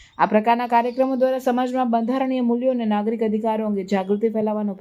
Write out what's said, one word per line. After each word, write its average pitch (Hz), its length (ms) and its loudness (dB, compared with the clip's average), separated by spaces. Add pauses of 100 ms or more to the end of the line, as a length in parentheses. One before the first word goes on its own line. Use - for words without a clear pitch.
(180)
આ 160 100 4
પ્રકારના 226 400 2
કાર્યક્રમો 247 520 2
દ્વારા 262 260 0
સમાજમાં 254 480 0
બંધારણીય 254 500 0
મૂલ્યો 240 300 0
અને 233 120 -2
નાગરિક 214 380 0
અધિકારો 220 420 0
અંગે 202 180 -2
જાગૃતિ 202 460 0
ફેલાવવાનો 214 520 -2